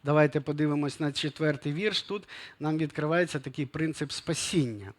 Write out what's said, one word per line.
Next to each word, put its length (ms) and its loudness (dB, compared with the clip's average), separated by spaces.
Давайте 360 6
подивимось 600 0
на 120 0
четвертий 600 -2
вірш. 300 0
Тут 260 -8
нам 180 0
відкривається 640 0
такий 260 -6
принцип 460 -4
спасіння. 880 -2